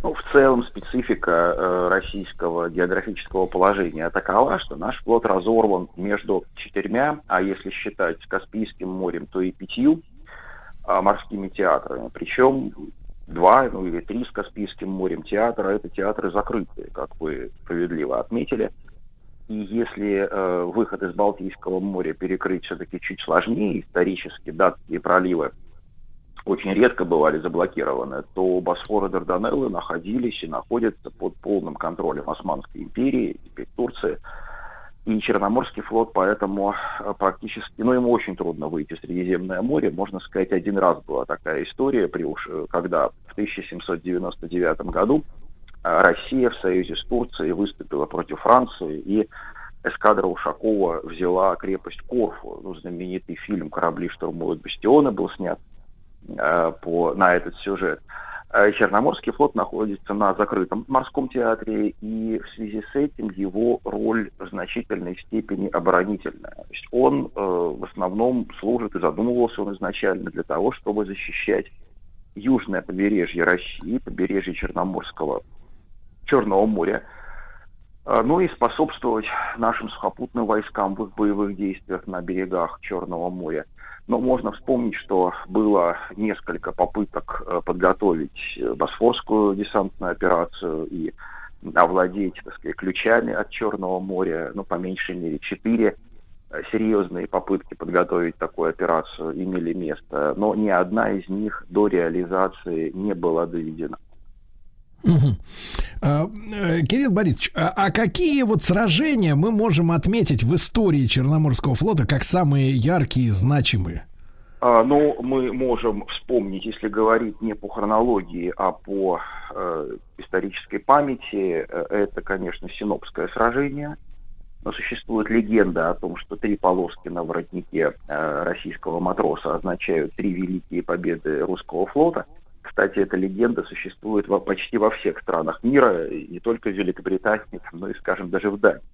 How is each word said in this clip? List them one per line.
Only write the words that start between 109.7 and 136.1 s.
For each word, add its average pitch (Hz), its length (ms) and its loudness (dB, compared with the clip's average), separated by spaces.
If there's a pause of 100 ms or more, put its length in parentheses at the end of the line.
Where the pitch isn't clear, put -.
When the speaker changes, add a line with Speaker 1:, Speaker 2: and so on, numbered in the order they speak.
Speaker 2:
отметить 165 520 4
в 131 120 6
истории 170 500 6
Черноморского 139 720 4
флота 151 320 2
как 139 160 4
самые 143 480 6
яркие 127 560 4
и - 20 4
значимые? 101 800 2 (520)
Speaker 1:
А, 120 240 8
ну, 147 380 6
мы 127 320 0
можем 117 540 0
вспомнить, 98 580 -2
если 110 220 -4
говорить 110 540 2
не 110 120 0
по 101 140 -8
хронологии, 101 880 2
а 95 140 2
по, 95 500 -2 (320)
э, 80 440 -4 (200)
исторической - 600 -4
памяти, 117 920 2
э, 85 200 -4
это, 101 320 0
конечно, 92 460 -4
Синопское 101 600 -4
сражение. 139 720 -2 (640)
Но - 100 -4
существует 113 560 -4
легенда 101 640 4
о - 20 0
том, 87 240 -6
что - 180 -10
три 104 220 -2
полоски 92 500 0
на 85 160 -4
воротнике, 82 720 -2 (140)
э, 76 360 -2
российского - 560 -6
матроса 82 560 0
означают 87 600 -2
три 95 180 -2
великие 92 480 -4
победы 82 640 -2
русского 92 400 -4
флота. 160 400 2 (380)
Кстати, 98 360 0
эта 95 160 2
легенда 95 480 0
существует - 640 -4
во-, 101 140 2
почти - 360 -2
во 107 120 6
всех 98 320 -4
странах 82 420 -2
мира, 117 420 4
и - 220 -8